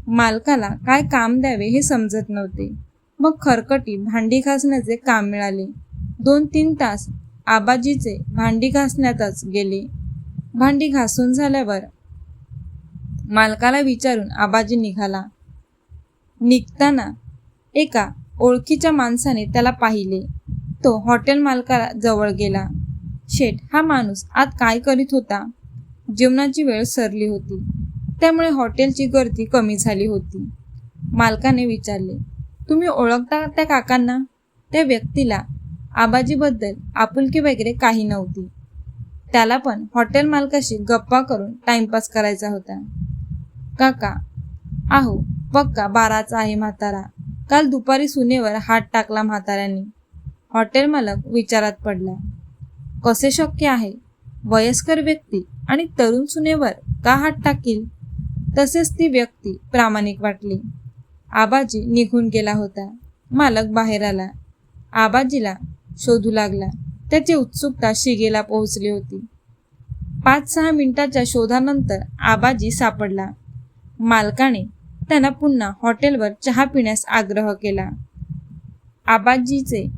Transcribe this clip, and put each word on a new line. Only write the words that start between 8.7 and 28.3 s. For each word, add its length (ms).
गेले. 420
भांडी 340
घासून 440
झाल्यावर 460
मालकाला 500
विचारून 520
आबाजी 440
निघाला. 460
निघताना 720
एका 340
ओळखीच्या 520
माणसाने 520
त्याला 260
पाहिले. 500
तो 140
हॉटेल 400
मालकाला 500
जवळ 280
गेला. 380
"शेठ, 260
हा 100
माणूस 520
आत 120
काय 180
करीत 340
होता?" 380
"जेवणाची 460
वेळ 200
सरली 440
होती, 360
त्यामुळे 280